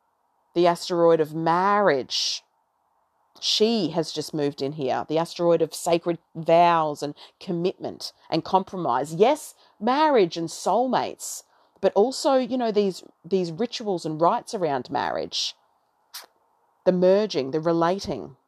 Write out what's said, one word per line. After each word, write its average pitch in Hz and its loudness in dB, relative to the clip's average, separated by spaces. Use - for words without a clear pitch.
the 175 4
asteroid 170 4
of 151 -2
marriage, 170 0
she 214 0
has 160 -4
just - -8
moved 143 -2
in 139 -4
here. 127 -4
The 151 -2
asteroid 170 0
of 147 -2
sacred 170 -2
vows 165 4
and 147 -6
commitment 170 -6
and 160 -2
compromise. 160 -2
Yes, 247 2
marriage 247 2
and 165 -6
soulmates, 196 -2
but 190 0
also, 262 2
you 254 0
know, 226 -2
these, 196 0
these 175 0
rituals 185 -6
and 156 -4
rites 185 2
around 151 -4
marriage, 82 -4
the 185 4
merging, 180 2
the 156 -2
relating, 165 -2